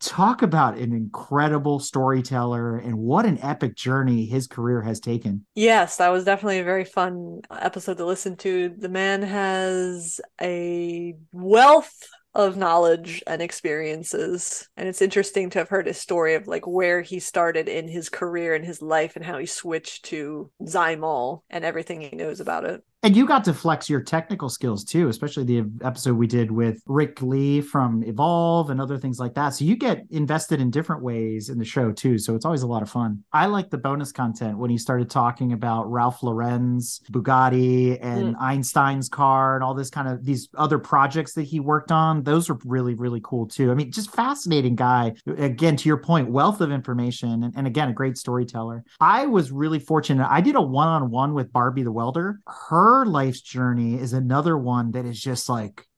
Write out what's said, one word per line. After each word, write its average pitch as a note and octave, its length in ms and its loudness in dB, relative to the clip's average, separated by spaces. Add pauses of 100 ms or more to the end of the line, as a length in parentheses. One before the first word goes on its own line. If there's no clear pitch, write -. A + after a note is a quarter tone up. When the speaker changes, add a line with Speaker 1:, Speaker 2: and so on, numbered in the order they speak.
Speaker 1:
Talk A3 420 0
about D3+ 360 2
an A#2+ 140 -4
incredible C#3+ 840 0
storyteller B2 1000 -2
and A2+ 200 -6
what C3 300 2
an D#3+ 160 2
epic C#3 340 -4
journey B2+ 500 0
his B2+ 200 -4
career A#2+ 360 -2
has A2 180 -4
taken. D#3 440 -4 (100)
Speaker 2:
Yes, G#3+ 420 4
that F3+ 140 4
was F3+ 140 0
definitely G3 360 0
a F3 40 -4
very F#3 200 -2
fun F3+ 560 -4 (100)
episode F3+ 480 -6
to E3+ 80 -4
listen F3+ 320 -4
to. F3+ 400 -2
The G3+ 100 -8
man F#3+ 340 0
has F#3 1000 -2 (200)
a F3 760 -4 (160)
wealth A3+ 600 8 (420)
of F#3+ 220 2
knowledge E3+ 720 2
and D#3+ 160 -4
experiences, E3 1300 -6
and F#3 120 -6
it's F#3 140 -2
interesting G3 480 0
to G3 80 -2
have E3 100 -2
heard F#3+ 180 0
his E3 120 -4
story E3 360 0
of, D#3 120 -2
like, E3 200 -6
where F3 360 2
he F3+ 160 -10
started E3 500 0
in D#3+ 200 -6
his E3 200 -8
career E3+ 460 -4
and D#3 100 -4
his E3+ 160 -10
life D#3 360 0
and E3 80 -10
how E3 140 -8
he D3 80 -6
switched - 600 -8
to D3+ 440 -10 (120)
Zymol D#3+ 880 -2
and E3+ 140 -8
everything E3 360 -6
he C#3+ 160 -14
knows D#3+ 220 -8
about E3+ 260 -6
it. - 200 -8 (180)
Speaker 1:
And G#3 140 8
you B3 100 6
got B3+ 180 4
to E3 100 2
flex D#3+ 340 -2
your C#3+ 140 0
technical E3 480 -4
skills G#2+ 340 -4
too, E3 240 2
especially C#3+ 360 -4
the A#2+ 200 2 (180)
episode B2 360 0
we A#2 80 4
did A#2 240 0
with A2+ 340 0
Rick D3 380 0
Lee C#3 400 2
from B2 400 0
Evolve E3 640 2
and C3 100 -2
other C3+ 200 -4
things B2 200 -6
like B2 180 -4
that. C#3+ 180 0
So C#3 100 -4
you F3+ 100 4
get A#3+ 360 -2
invested D3+ 500 0
in B2+ 100 2
different D3 320 -2
ways A2 460 -4
in C3 100 -8
the A2+ 60 -2
show A2+ 280 0
too. A#2+ 260 0
So A2+ 160 -2
it's A2+ 100 -2
always D#3+ 160 0
a B2 60 -2
lot A#2 160 -2
of G#2 80 -8
fun. A2 420 -4
I D#3 140 4
like G3+ 240 -2
the C#3 80 -4
bonus C#3 340 -4
content A2+ 460 -4
when B2 100 -2
he A#2+ 80 0
started B2 320 -2
talking A#2+ 460 0
about A2+ 360 -2
Ralph B2 320 0
Lauren's A#2+ 800 -2 (100)
Bugatti B2+ 920 4
and A#2+ 340 -2
Speaker 2:
Mm. - 20 -10
Speaker 1:
Einstein's C3+ 720 0
car C3+ 460 2
and C3 100 -2
all C3 80 -2
this C3+ 160 -6
kind C#3 180 -6
of, B2+ 160 -6
these B2+ 320 -4
other D3+ 240 2
projects C#3 540 2
that D#3 120 -4
he D3+ 140 -6
worked D3 320 0
on. D#3+ 320 4
Those D#3 280 2
were C3 160 -2
really, B2 260 0
really A#2+ 320 -4
cool A#2 220 -2
too. B2 240 0
I B2+ 60 2
mean, C#3 160 -2
just G#3 180 -6
fascinating E3 680 0
guy. B2 380 2 (120)
Again, D3 500 2
to - 120 0
your D3+ 140 4
point, D3+ 280 2
wealth D3+ 300 2
of D#3+ 100 2
information. A#2+ 720 -2
And, A#2+ 120 -6
and C#3 100 -4
again, C3+ 220 0
a A#2 60 -2
great C3 240 -2
storyteller. A#2+ 640 -6 (160)
I G#3 240 6
was F#3+ 260 2
really D3+ 280 0
fortunate. D3 520 2
I D#3 120 4
did C#4+ 120 4
a C4+ 60 4
one-on-one C#3 720 2
with C#3 180 -4
Barbie B2+ 320 0
the A#2+ 100 -2
Welder. E3 540 -4
Her F3+ 440 4
life's D#3+ 500 4
journey A#2+ 540 0
is B2+ 200 -4
another C#3 440 2
one B2 320 -2
that B2 140 -6
is A#2+ 160 -10
just B2+ 280 -6
like, A2 380 -6 (120)